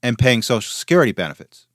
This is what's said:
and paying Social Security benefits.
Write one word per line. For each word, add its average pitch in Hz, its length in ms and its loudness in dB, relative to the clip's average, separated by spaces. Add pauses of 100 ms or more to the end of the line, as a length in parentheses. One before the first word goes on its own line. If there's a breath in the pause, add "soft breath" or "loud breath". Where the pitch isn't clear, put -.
and 120 160 -4
paying 123 260 4
Social 113 280 -2
Security 160 420 2
benefits. - 640 -10